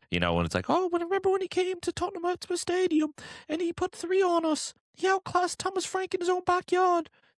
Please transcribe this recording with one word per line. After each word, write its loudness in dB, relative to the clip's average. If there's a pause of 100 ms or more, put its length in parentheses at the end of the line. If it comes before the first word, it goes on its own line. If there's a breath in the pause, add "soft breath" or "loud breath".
(100)
You 0
know, 2
when 2
it's -4
like, 0
Oh, 2
but 0
remember -2
when 2
he -4
came -2
to -6
Tottenham -6
Hotspur -4
Stadium 0 (340 loud breath)
and -4
he -2
put -4
three 0
on 4
us? -2 (200)
He -6
outclassed 0
Thomas -2
Frank -4
in 0
his -2
own 2
backyard. 2 (280 soft breath)